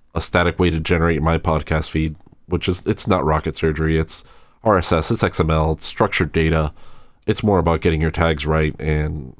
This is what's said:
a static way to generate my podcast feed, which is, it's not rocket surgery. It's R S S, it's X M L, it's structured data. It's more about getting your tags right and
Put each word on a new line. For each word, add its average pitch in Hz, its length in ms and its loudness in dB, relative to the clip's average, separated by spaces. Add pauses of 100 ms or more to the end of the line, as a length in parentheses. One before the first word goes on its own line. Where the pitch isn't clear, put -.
(140)
a 85 60 -2
static 87 380 0
way 90 100 4
to 82 120 0
generate 82 420 2
my 82 160 2
podcast 80 500 -2
feed, 80 280 -2 (300)
which 85 220 -2
is, 90 180 -4
it's - 200 -2
not 92 180 2
rocket 78 320 0
surgery. 80 400 0
It's - 280 -2 (400)
R 104 140 4
S - 140 0
S, 80 180 2
it's 110 140 0
X - 160 0
M 80 100 0
L, 80 220 2
it's - 140 -6
structured - 460 -2
data. 80 400 2 (540)
It's - 160 -2
more 104 160 4
about 82 220 2
getting 80 200 2
your 80 120 0
tags 80 320 0
right 78 340 0
and 76 600 -4